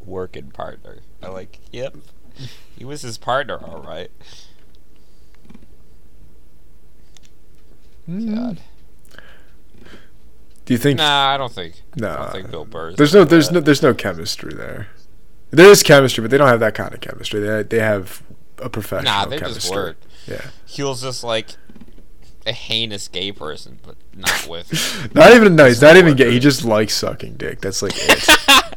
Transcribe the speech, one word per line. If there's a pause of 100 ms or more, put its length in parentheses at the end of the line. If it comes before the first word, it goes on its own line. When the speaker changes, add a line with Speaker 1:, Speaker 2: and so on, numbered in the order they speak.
Speaker 1:
working
partner. (240)
I
like, (120)
yep. (840)
He
was
his
partner,
all
right. (4000)
Speaker 2:
Mm.
Speaker 1:
God. (2000)
Speaker 2:
Do
you
think
Speaker 1:
Nah,
I
don't
think. (140)
I
Speaker 2:
Nah.
Speaker 1:
don't
think
Bill
Burr
is
Speaker 2:
There's
Speaker 1:
like
Speaker 2:
no,
there's
Speaker 1:
that.
Speaker 2:
no,
there's
no
chemistry
there. (600)
There
is
chemistry,
but
they
don't
have
that
kind
of
chemistry.
They,
they
have (380)
a
professional
Speaker 1:
Nah,
they
Speaker 2:
chemistry.
Speaker 1:
just
work. (300)
Speaker 2:
Yeah. (260)
Speaker 1:
Huel's
just,
like, (960)
a
heinous
gay
person,
but (180)
not
with
Speaker 2:
<laughs>
Not
even,
no,
he's
not
even
Speaker 1:
Walter.
Speaker 2:
gay.
He
just
likes
sucking
dick.
That's,
like,
it. (100)
Speaker 1:
<laughs> (240)